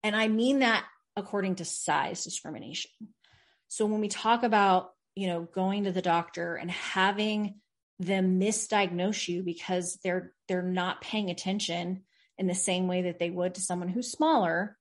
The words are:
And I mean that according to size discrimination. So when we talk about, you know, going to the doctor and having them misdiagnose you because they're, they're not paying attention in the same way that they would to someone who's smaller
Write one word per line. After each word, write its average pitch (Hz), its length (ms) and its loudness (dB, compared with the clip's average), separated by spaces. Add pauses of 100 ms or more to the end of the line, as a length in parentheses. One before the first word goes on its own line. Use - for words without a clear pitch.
And 214 140 0
I 220 120 2
mean 247 320 4
that 226 240 4 (300)
according 196 420 -2
to 175 80 -8
size - 600 -2
discrimination. - 640 -10 (800)
So - 180 -2
when 214 140 0
we 208 80 -2
talk 233 340 2
about, 202 480 4 (240)
you 196 140 -2
know, 170 140 -2
going 190 420 0
to 190 80 0
the 180 100 0
doctor 170 540 0
and 175 140 -8
having 208 920 0 (400)
them 185 400 2
misdiagnose 196 880 0
you 175 140 -4
because 180 600 -4
they're, 180 300 -2 (160)
they're 180 140 0
not 185 380 -2
paying 208 300 -4
attention 185 720 -4 (360)
in 190 100 0
the 180 60 0
same 185 340 0
way 180 140 0
that 175 180 -4
they 175 100 0
would 180 240 -2
to 190 60 -12
someone 180 280 -4
who's 233 220 -4
smaller 208 720 2